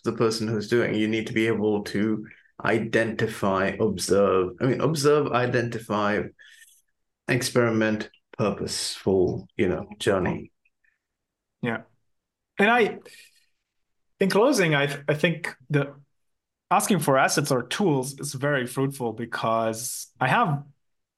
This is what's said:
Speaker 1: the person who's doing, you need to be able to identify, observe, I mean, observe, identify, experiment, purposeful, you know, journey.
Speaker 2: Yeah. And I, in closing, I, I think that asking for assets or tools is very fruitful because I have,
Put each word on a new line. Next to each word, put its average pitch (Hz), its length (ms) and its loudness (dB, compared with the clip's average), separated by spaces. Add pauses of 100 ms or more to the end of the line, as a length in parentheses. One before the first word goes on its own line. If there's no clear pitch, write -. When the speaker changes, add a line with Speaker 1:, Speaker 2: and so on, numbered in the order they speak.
Speaker 1:
the - 100 -2
person 113 340 0
who's 107 220 -4
doing, 107 260 2
you 107 140 0
need 110 180 -2
to 120 60 -10
be 113 140 2
able 104 360 0
to 107 420 -2 (380)
identify, 110 1160 -2
observe, 95 800 2
I 117 40 2
mean, 131 160 0
observe, 147 520 2
identify, 117 880 -2 (1080)
experiment, 110 840 0 (280)
purposeful, - 1080 -2 (100)
you 95 100 2
know, 90 200 -2 (120)
journey. 90 520 0 (1080)
Speaker 2:
Yeah. 113 200 -4 (800)
And 208 100 6
I, 233 300 2 (1200)
in 190 100 2
closing, 196 460 4
I, 143 200 0 (120)
I 151 80 2
think 165 400 -2 (160)
that 139 220 0 (760)
asking 196 300 2
for 143 180 4
assets 147 340 2
or 123 120 2
tools 143 560 0
is 143 140 -8
very 131 340 -2
fruitful 131 460 -4
because 113 920 -4 (120)
I 131 80 2
have, 170 360 2 (540)